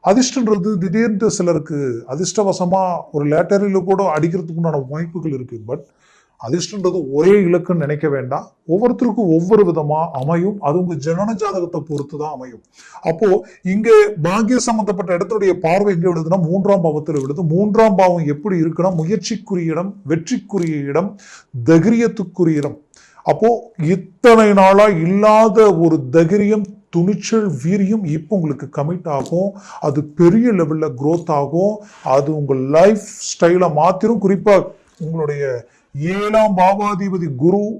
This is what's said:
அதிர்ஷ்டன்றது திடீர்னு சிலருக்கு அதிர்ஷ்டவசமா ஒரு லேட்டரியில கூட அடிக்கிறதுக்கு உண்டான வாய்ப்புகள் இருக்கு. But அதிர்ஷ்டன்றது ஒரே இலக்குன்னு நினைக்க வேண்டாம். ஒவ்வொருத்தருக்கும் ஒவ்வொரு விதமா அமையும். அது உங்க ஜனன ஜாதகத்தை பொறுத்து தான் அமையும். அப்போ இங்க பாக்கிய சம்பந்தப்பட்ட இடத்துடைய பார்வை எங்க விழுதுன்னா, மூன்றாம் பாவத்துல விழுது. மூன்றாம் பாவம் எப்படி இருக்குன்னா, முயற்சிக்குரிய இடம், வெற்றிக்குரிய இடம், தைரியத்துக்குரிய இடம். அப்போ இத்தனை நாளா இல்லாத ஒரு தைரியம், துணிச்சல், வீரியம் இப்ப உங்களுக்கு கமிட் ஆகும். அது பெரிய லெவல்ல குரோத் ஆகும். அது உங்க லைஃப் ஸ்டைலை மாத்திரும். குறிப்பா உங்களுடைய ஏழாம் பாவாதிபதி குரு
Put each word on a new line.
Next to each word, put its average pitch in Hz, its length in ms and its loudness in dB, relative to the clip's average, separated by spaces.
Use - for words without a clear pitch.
அதிர்ஷ்டன்றது 214 720 0
திடீர்னு 208 540 0
சிலருக்கு 147 760 -4
அதிர்ஷ்டவசமா 185 880 -2
ஒரு 147 140 -4
லேட்டரியில 190 580 0
கூட 190 320 0
அடிக்கிறதுக்கு 165 400 -4
உண்டான 160 340 -4
வாய்ப்புகள் 160 420 -8
இருக்கு. 127 360 -10
But 147 160 -8
அதிர்ஷ்டன்றது 175 540 -4
ஒரே 180 160 6
இலக்குன்னு 170 380 0
நினைக்க 147 200 -4
வேண்டாம். 131 300 -6
ஒவ்வொருத்தருக்கும் 233 600 0
ஒவ்வொரு 190 340 4
விதமா 156 300 -2
அமையும். 175 360 -2
அது 147 140 0
உங்க 175 140 -4
ஜனன 196 360 -2
ஜாதகத்தை 185 380 -6
பொறுத்து 143 320 -8
தான் 151 160 -8
அமையும். 127 260 -18
அப்போ 165 180 0
இங்க 214 160 0
பாக்கிய 214 420 0
சம்பந்தப்பட்ட 202 500 -4
இடத்துடைய 190 360 0
பார்வை 196 300 2
எங்க 170 140 -2
விழுதுன்னா, 165 300 -2
மூன்றாம் 196 360 0
பாவத்துல 151 380 -2
விழுது. 143 200 -6
மூன்றாம் 208 480 2
பாவம் 175 340 2
எப்படி 170 280 -4
இருக்குன்னா, 170 280 -2
முயற்சிக்குரிய 180 720 -4
இடம், 180 180 -4
வெற்றிக்குரிய 165 680 -4
இடம், 175 180 0
தைரியத்துக்குரிய 180 920 2
இடம். 147 140 -8
அப்போ 214 180 2
இத்தனை 220 520 4
நாளா 196 260 8
இல்லாத 214 500 4
ஒரு 160 140 4
தைரியம், 202 500 2
துணிச்சல், 202 500 0
வீரியம் 196 420 0
இப்ப 160 220 -6
உங்களுக்கு 147 300 -4
கமிட் 170 300 -6
ஆகும். 170 300 -4
அது 143 120 -2
பெரிய 196 280 4
லெவல்ல 156 300 -2
குரோத் 165 400 -2
ஆகும். 170 360 -2
அது 143 140 2
உங்க 139 160 -2
லைஃப் 202 280 4
ஸ்டைலை 180 400 2
மாத்திரும். 190 460 0
குறிப்பா 196 320 4
உங்களுடைய 147 400 -4
ஏழாம் 208 440 2
பாவாதிபதி 196 680 0
குரு 190 220 2